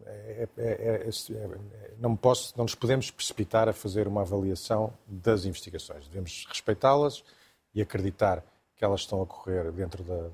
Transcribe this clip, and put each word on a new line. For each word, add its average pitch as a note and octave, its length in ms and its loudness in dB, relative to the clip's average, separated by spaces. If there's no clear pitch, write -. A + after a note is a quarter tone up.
eh, G#2+ 500 -8
é, A2+ 60 -4
é, A2+ 60 0
é, A2 400 0
é, - 260 -6
é, G#2 640 -10
não A#2 180 2
posso, - 400 4
não A#2+ 80 2
nos A2 100 -2
podemos B2+ 360 2
precipitar - 580 2
a G#2+ 60 4
fazer G2+ 340 0
uma G2+ 140 0
avaliação G2 680 0
das G2 380 2
investigações. E2+ 640 -8
Devemos F2+ 400 -8
respeitá-las C#3 720 2
e G#2 80 2
acreditar F#2+ 600 2
que - 120 -2
elas G2 140 2
estão G2 200 -2
a F#2 60 0
correr F2+ 460 -4
dentro F2+ 300 -6
da, E2+ 320 -6